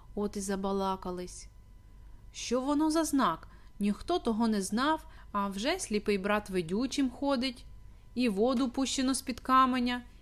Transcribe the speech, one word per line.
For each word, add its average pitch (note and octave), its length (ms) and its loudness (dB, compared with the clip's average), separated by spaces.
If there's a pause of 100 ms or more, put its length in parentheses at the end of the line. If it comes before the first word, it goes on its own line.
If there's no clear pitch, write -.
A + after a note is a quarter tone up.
(160)
От G3+ 220 -2
і G3+ 40 -4
забалакались. F#3+ 1040 -4 (880)
Що - 280 -2
воно D4 300 2
за D#4+ 120 4
знак? A#3+ 440 2 (320)
Ніхто G#3 400 0
того A3+ 280 2
не G#3+ 140 2
знав, C4+ 440 0 (260)
а G3+ 160 -2
вже A3+ 320 -2
сліпий G#3 380 0
брат G#3 320 0
видючим G3 600 0
ходить, C4+ 560 -2 (500)
і A#3+ 140 4
воду A#3 400 2
пущено C4 440 0
з-під B3+ 260 -4
каменя, B3+ 600 4 (200)